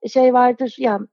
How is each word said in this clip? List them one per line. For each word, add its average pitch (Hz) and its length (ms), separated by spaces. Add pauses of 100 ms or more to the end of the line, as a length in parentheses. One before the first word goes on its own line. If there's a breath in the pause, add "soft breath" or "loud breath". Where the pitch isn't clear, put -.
(140)
şey 254 200
vardır 247 440
ya, 226 220 (140)